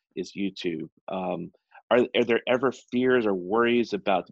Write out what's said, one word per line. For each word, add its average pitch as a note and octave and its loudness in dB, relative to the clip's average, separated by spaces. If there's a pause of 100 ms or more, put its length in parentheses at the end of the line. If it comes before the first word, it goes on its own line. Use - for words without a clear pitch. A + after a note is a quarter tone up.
(180)
is F#2 -10
YouTube. F2+ -6 (180)
Um, F2+ -6 (380)
are, A#2+ 6 (180)
are A#2+ 2
there A#2 0
ever B2 0
fears B2 0
or G2+ 0
worries A2+ 2
about F#2+ 0